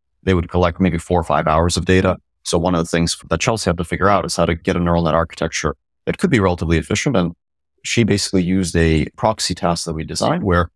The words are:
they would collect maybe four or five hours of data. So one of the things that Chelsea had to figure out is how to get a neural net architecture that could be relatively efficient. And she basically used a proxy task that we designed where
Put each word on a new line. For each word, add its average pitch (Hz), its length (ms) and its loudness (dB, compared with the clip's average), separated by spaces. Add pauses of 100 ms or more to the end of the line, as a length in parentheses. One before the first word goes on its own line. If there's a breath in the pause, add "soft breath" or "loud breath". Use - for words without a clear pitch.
(220)
they 95 120 2
would 85 160 0
collect 90 320 0
maybe 90 160 2
four 87 220 0
or 82 40 0
five 76 240 0
hours 82 300 2
of 85 80 -4
data. 92 320 2 (260)
So - 140 -2
one 87 180 0
of 85 40 0
the 85 100 -2
things 85 280 0 (120)
that - 100 0
Chelsea 113 300 -2
had 85 80 -2
to 87 80 -6
figure 87 240 0
out 98 160 2
is 87 100 -6
how 87 100 2
to 87 100 0
get 90 200 -4
a 90 40 0
neural 85 240 2
net 78 100 0
architecture 80 640 -2 (300)
that 175 120 -4
could 190 120 0
be 127 120 4
relatively 85 360 2
efficient. 110 380 -2
And 87 180 2 (500)
she - 200 0
basically 98 400 0
used 90 320 -2
a 80 400 2
proxy 107 400 -2
task 87 300 -2
that 82 80 -6
we 78 100 -6
designed 123 400 -2
where 87 320 0